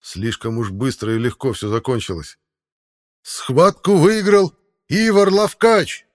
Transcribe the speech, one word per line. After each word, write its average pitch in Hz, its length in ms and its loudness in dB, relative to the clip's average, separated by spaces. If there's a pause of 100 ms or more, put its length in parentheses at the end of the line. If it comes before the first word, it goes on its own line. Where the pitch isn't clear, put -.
Слишком 113 580 -8
уж 110 120 -6
быстро 110 440 -6
и 113 40 -2
легко 120 340 -4
всё 104 160 -8
закончилось. 107 680 -6 (840)
Схватку 180 720 0
выиграл 196 580 4 (340)
Ивар 202 420 2
Лавкач! 208 840 0